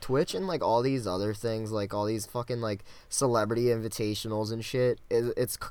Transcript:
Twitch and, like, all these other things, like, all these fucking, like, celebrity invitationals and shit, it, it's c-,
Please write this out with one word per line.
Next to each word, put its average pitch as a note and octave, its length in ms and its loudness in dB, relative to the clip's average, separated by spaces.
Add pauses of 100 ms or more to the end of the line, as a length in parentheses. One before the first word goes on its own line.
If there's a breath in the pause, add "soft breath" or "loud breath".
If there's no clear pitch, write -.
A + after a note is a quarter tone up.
Twitch C#3 340 0
and, F#3+ 120 -2
like, E3+ 160 -2
all A2+ 200 4
these C3 260 0
other G2+ 260 0
things, A2 380 -4
like, G2+ 200 -2
all G#2 120 0
these G#2+ 220 0
fucking, A#2+ 340 -4
like, G#2+ 240 -4 (240 soft breath)
celebrity A#2 560 2
invitationals A2 880 0
and A2+ 120 -6
shit, B2+ 360 0 (100)
it, A#2+ 260 2
it's - 180 0
c-, - 40 -10 (120)